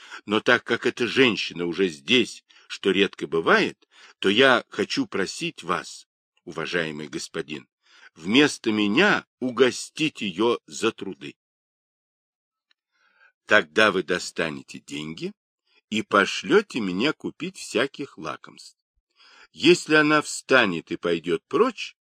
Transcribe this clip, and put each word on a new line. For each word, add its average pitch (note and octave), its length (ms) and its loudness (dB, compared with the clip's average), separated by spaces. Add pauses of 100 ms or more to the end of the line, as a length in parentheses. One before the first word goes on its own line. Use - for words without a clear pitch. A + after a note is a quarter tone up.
(260)
Но G#2 160 0
так B2 220 2
как - 220 -2
эта A#2+ 220 0
женщина F#2 580 0
уже F2 220 0
здесь, F#2+ 560 0 (240)
что - 240 -2
редко F#2 360 0
бывает, G2+ 600 0 (320)
то - 100 2
я C3 400 4
хочу G#2+ 360 -4
просить G2+ 580 -6
вас, - 440 -6 (380)
уважаемый D#2+ 640 -6
господин, D2 600 -10 (480)
вместо A2+ 560 2
меня G#2+ 540 2 (140)
угостить B2+ 800 -2
ее G#2+ 440 -2
за E2+ 260 -4
труды. D#2+ 440 -14 (2000)
Тогда G#2 460 4
вы F2+ 120 0
достанете D#2 760 -6
деньги A2 520 -10 (580)
и G#2+ 120 -2
пошлете G#2+ 800 0
меня G2+ 340 -2
купить - 440 -10
всяких - 600 -6
лакомств. - 600 -14 (760)
Если D#3 440 2
она D3+ 260 4
встанет G#2 720 0
и E2+ 60 -6
пойдет E2+ 500 -2
прочь, - 480 -2 (100)